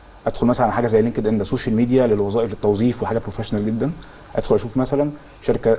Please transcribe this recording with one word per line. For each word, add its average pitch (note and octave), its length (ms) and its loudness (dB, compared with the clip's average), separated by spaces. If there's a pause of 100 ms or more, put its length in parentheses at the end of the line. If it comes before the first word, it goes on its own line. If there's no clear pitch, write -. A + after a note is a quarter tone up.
(280)
ادخل A#2 200 0
مثلا B2 180 2
على G#2+ 80 0
حاجه A#2+ 140 0
زي A2 140 4
لينكد A2+ 260 0
ان، A2 100 2
ده G2+ 60 0
سوشيال A#2+ 320 -2
ميديا B2 320 4
للوظائف G#2 420 0
للتوظيف G#2+ 540 0
وحاجه A2+ 160 -2
professional G#2 460 -4
جدا. A#2 260 -2 (440)
ادخل - 200 0
اشوف A#2 220 -2
مثلا C#3+ 340 0 (300)
شركه، A2+ 380 0